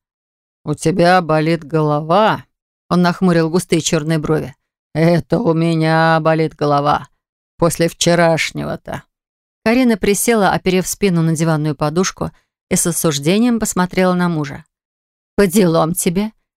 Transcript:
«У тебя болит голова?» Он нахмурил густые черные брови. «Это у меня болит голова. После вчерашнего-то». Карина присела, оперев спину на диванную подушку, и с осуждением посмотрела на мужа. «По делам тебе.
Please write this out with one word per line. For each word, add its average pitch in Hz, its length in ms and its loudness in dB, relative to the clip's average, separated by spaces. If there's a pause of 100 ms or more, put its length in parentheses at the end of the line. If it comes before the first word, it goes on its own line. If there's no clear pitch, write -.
(640)
«У 147 100 -6
тебя 175 480 2
болит 160 420 -2
голова?» 156 800 0 (440)
Он 175 140 2
нахмурил 175 480 2
густые 175 300 0
черные 160 380 -2
брови. 151 360 -4 (400)
«Это 165 440 0
у 170 160 0
меня 160 680 2
болит 160 340 0
голова. 147 540 -2 (500)
После 165 300 0
вчерашнего-то». 160 1120 -2 (600)
Карина 240 320 2
присела, 208 540 0
оперев 180 360 0
спину 175 360 0
на 165 120 0
диванную 156 400 0
подушку, 156 560 -4 (400)
и 180 60 0
с - 100 -2
осуждением 175 720 0
посмотрела 185 560 -2
на 180 140 0
мужа. 151 360 -6 (720)
«По 202 100 4
делам 165 480 2
тебе. 196 380 -4 (240)